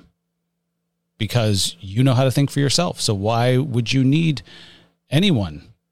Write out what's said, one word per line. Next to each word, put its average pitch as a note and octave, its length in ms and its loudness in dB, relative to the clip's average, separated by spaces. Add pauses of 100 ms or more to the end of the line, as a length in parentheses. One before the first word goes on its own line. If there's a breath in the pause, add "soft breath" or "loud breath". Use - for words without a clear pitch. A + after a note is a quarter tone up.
(1160)
because G#2+ 640 0
you G2 200 -4
know C3 120 4
how B2+ 100 2
to C3+ 80 2
think C#3 180 0
for C#3+ 120 -4
yourself. E3+ 400 -2
So A2+ 120 0
why A#2 440 0
would B2 340 -2
you C3 140 2
need D3+ 360 0 (680 loud breath)
anyone A#2+ 580 0 (240)